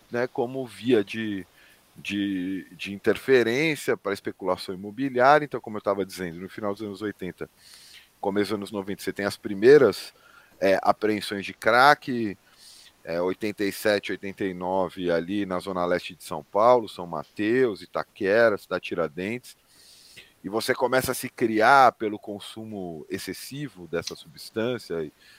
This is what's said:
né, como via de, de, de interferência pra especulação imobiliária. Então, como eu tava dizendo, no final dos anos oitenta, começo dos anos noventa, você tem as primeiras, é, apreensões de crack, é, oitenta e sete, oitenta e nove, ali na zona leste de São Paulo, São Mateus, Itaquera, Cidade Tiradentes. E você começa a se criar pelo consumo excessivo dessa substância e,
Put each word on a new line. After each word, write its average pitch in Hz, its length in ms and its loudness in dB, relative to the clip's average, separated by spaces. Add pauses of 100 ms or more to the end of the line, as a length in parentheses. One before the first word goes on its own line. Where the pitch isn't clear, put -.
(120)
né, 120 160 -2
como 131 400 -6
via 110 340 2
de, 101 460 -6 (480)
de, 95 760 -4
de 95 220 -10
interferência 127 1040 2
pra 101 160 -6
especulação 98 640 -6
imobiliária. 127 720 2
Então, 131 160 -8
como 107 160 -10
eu 101 40 -8
tava 98 240 0
dizendo, 90 360 -8
no 92 80 -12
final 104 240 -6
dos 101 80 -10
anos 101 200 -10
oitenta, 92 480 -8 (680)
começo 98 300 0
dos 107 60 -2
anos 101 160 -10
noventa, 98 300 -8
você 92 120 -6
tem 101 120 -4
as 101 120 -2
primeiras, 110 760 6 (460)
é, 95 220 4
apreensões 104 640 -2
de 95 80 -10
crack, 120 840 4 (640)
é, 85 200 -4
oitenta 98 420 -2
e 98 80 0
sete, 104 400 0
oitenta 98 320 -8
e 95 100 -2
nove, 90 560 -2
ali 85 360 0
na 92 120 -4
zona 90 280 -4
leste 87 300 -2
de - 80 -20
São 78 200 -10
Paulo, 113 460 4
São 90 180 -10
Mateus, 104 720 -2
Itaquera, 101 760 0
Cidade - 260 -6
Tiradentes. 90 720 -6 (880)
E 95 60 -10
você 110 240 0
começa 127 380 2
a 123 40 -2
se - 140 -8
criar 117 640 6
pelo 107 240 -4
consumo 101 920 -10
excessivo 95 800 -10
dessa 82 280 -6
substância 110 880 -6
e, 76 100 -10 (260)